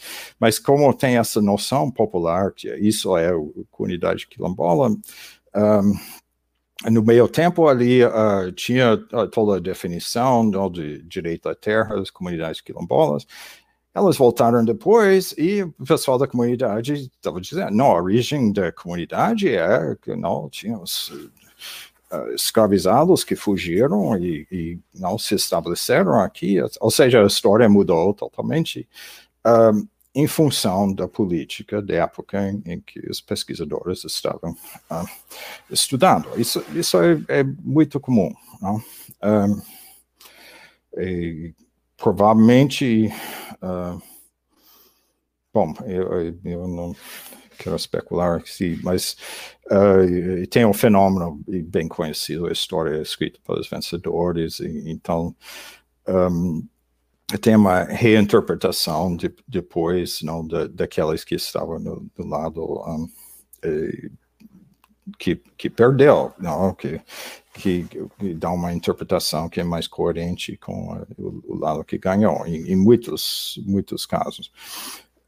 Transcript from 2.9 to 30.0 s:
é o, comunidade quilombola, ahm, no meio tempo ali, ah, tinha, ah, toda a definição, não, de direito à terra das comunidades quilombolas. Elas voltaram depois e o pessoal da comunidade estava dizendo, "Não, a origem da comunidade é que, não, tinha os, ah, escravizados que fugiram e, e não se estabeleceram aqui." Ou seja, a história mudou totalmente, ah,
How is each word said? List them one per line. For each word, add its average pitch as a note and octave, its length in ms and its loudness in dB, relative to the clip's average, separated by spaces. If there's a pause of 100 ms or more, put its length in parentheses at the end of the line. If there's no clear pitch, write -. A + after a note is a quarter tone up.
é E2+ 160 0
o, D#2 360 -6
comunidade F2+ 580 -6
quilombola, F2+ 640 0 (640)
ahm, G#3 400 4 (960)
no A2+ 140 4
meio A2+ 240 6
tempo E3 400 2
ali, B2 340 4
ah, G#2 540 2
tinha, B2 380 2 (180)
ah, A2+ 160 -2
toda G#2 300 2
a - 20 -2
definição, F#2+ 840 -2
não, G2 280 0
de D2+ 320 -10
direito E2 460 -6
à D#2 60 -4
terra G#2+ 420 -2
das F#2+ 120 -6
comunidades D#2+ 520 -8
quilombolas. D3 640 0 (680)
Elas F#3+ 220 2
voltaram A#2 480 4
depois F#3+ 720 2
e G3 240 0
o D3+ 240 -10
pessoal C#3 320 2
da C3+ 100 2
comunidade B2 880 -2
estava E2 240 -8
dizendo, D#3 360 -6
"Não, B2+ 160 6
a F2 100 4
origem A2+ 500 2
da F#2+ 200 0
comunidade A#2 760 -2
é A#2 540 2
que, - 140 -10
não, G2+ 340 -4
tinha G#2+ 300 -10
os, - 340 -10 (1000)
ah, D2+ 220 -8
escravizados G#2+ 920 4
que F#2+ 120 -2
fugiram G2+ 800 0
e, E2 340 -6
e E2+ 280 -8 (160)
não F#2 240 -4
se - 160 -2
estabeleceram A2 840 0
aqui." C3 380 0 (240)
Ou A2 80 2
seja, B2 320 6
a G2+ 60 8
história G#2+ 420 4
mudou F#2 460 4
totalmente, B2+ 760 -6 (540)
ah, A2+ 300 6 (420)